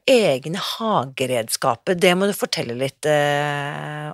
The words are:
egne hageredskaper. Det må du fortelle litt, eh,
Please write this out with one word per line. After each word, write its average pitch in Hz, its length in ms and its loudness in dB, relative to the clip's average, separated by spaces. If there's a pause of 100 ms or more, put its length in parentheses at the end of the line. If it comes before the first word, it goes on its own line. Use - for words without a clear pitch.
egne 170 560 2
hageredskaper. 131 1400 -2
Det 175 180 4
må 190 140 2
du 202 80 -2
fortelle 123 400 -4
litt, 135 320 -4
eh, 147 1080 -2